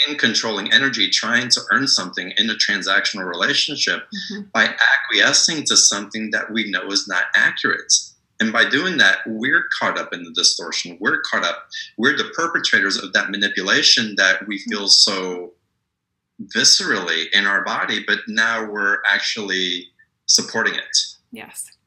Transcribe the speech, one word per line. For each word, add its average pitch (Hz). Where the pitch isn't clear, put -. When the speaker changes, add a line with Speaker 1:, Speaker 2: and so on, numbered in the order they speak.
Speaker 1:
in 147
controlling 107
energy, 113
trying 120
to -
earn 131
something 90
in 113
a 107
transactional 95
relationship 98
Speaker 2:
Mm-hmm. 104
Speaker 1:
by 110
acquiescing 127
to 107
something 107
that 107
we 104
know 92
is 98
not 95
accurate. -
And 113
by 117
doing 165
that, 98
we're 120
caught 95
up 82
in 87
the 82
distortion. 85
We're 147
caught 104
up, -
we're 139
the -
perpetrators 120
of -
that 98
manipulation 101
that 98
we 104
Speaker 2:
Mm-hmm. 117
Speaker 1:
feel 101
so 92
viscerally 95
in 101
our 98
body, 107
but 104
now 113
we're 104
actually 95
supporting -
it. -
Speaker 2:
Yes. -